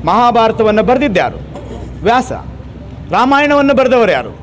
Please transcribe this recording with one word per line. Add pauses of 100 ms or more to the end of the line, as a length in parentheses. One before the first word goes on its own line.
ಮಹಾಭಾರತವನ್ನು
ಬರೆದಿದ್ದು
ಯಾರು? (680)
ವ್ಯಾಸ. (840)
ರಾಮಾಯಣವನ್ನು
ಬರೆದವರು
ಯಾರು? (100)